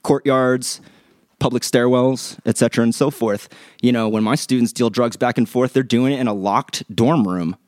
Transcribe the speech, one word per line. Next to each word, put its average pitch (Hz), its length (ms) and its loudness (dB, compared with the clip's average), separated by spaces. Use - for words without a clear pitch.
courtyards, 131 680 0
public 127 240 -2
stairwells, 127 840 0
et 113 120 0
cetera, 117 260 2
and 117 100 2
so 135 180 0
forth. 107 360 -4
You 123 100 2
know, 113 180 0
when 107 140 0
my 110 120 0
students 120 380 -2
deal 117 160 0
drugs 120 260 -2
back 120 220 -2
and 117 100 0
forth, 127 260 0
they're 135 100 2
doing 127 280 0
it 139 80 -4
in 127 80 -2
a 107 60 -2
locked 101 500 -2
dorm 147 340 2
room 90 280 -4